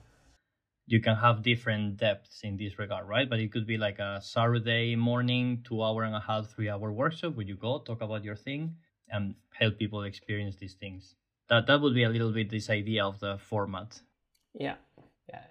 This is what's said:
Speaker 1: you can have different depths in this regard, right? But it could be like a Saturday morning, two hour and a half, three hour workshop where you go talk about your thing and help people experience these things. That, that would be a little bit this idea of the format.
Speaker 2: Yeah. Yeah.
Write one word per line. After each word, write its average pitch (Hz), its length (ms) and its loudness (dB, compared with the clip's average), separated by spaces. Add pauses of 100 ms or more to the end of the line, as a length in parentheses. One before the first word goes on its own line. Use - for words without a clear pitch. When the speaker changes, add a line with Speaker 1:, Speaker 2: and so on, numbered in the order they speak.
(880)
Speaker 1:
you 110 140 6
can 113 160 4
have 113 260 6
different 107 540 0
depths - 480 -2
in 101 120 -4
this 101 220 -6
regard, 95 300 -6
right? 127 200 0
But 117 120 0
it 104 120 0
could 113 140 -2
be 113 100 -2
like 104 220 -2
a 101 220 -4
Saturday 117 760 2
morning, 123 680 2
two 110 180 -2
hour 110 220 2
and 110 100 -2
a 104 60 -2
half, 107 280 -2
three 107 200 -4
hour 104 240 -4
workshop 160 420 -2
where 107 120 -4
you 98 100 -8
go 120 220 -4
talk 113 240 -8
about 104 200 -6
your 104 140 -8
thing 156 400 -8 (320)
and 101 260 -4 (180)
help 110 260 2
people 104 260 -2
experience 101 520 -6
these 98 180 -14
things. 95 420 -14 (320)
That, 113 180 6
that 143 140 6
would 143 140 4
be 123 100 6
a 113 40 4
little 113 240 2
bit 110 180 0
this 110 200 -4
idea 104 340 2
of 98 160 -2
the 101 180 -4
format. 101 640 -6 (540)
Speaker 2:
Yeah. 139 220 -6 (520)
Yeah. - 220 -16